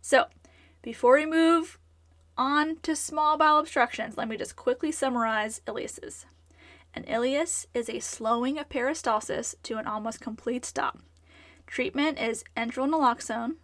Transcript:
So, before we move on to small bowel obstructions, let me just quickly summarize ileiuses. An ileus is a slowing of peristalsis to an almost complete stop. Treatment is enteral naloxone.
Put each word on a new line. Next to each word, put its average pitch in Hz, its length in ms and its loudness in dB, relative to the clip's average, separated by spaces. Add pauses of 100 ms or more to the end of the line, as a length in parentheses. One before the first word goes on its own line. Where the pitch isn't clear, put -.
So, - 240 4 (560)
before 240 380 4
we 302 80 2
move 330 520 4 (580)
on 302 440 0
to 311 160 -2
small 302 400 0
bowel 302 220 6
obstructions, 240 580 0
let 226 100 -2
me 220 120 -6
just - 180 -8
quickly 254 340 0
summarize 226 760 0
ileiuses. - 580 -10 (720)
An - 100 -10
ileus 269 720 -2
is 233 160 -4
a 233 100 -6
slowing 240 580 -2
of 294 120 -10
peristalsis 247 840 -2 (100)
to 226 120 -6
an 214 100 -6
almost 214 340 -6
complete 240 440 -6
stop. - 340 -4 (680)
Treatment 277 540 0
is 226 240 -4 (120)
enteral 240 320 -2
naloxone. 247 760 0